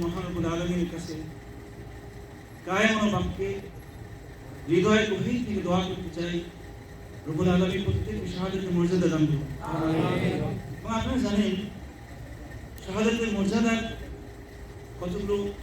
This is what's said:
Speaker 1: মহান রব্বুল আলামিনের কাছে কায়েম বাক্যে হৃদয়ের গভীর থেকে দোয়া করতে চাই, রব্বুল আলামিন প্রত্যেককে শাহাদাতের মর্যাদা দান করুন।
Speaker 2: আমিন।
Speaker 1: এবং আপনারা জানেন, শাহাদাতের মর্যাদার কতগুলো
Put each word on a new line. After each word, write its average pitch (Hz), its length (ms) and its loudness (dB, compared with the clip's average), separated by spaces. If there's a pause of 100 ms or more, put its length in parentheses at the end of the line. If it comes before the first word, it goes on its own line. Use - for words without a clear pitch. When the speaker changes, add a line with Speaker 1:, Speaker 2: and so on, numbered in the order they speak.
Speaker 1:
মহান 175 240 -2
রব্বুল 165 280 0
আলামিনের 175 400 0
কাছে 165 200 -6 (1500)
কায়েম 214 320 6 (160)
বাক্যে 175 340 0 (1200)
হৃদয়ের 214 440 6
গভীর 247 340 2
থেকে 202 200 0
দোয়া 180 220 4
করতে - 300 -4
চাই, 175 180 0 (880)
রব্বুল 180 280 2
আলামিন 190 320 4
প্রত্যেককে 208 480 0
শাহাদাতের 185 420 -2
মর্যাদা 170 380 4
দান 156 160 4
করুন। - 180 0 (200)
Speaker 2:
আমিন। 160 280 2 (840)
Speaker 1:
এবং 220 200 -6
আপনারা 247 280 2
জানেন, 202 280 4 (1300)
শাহাদাতের 220 520 2
মর্যাদার 220 440 4 (1200)
কতগুলো 202 360 0 (260)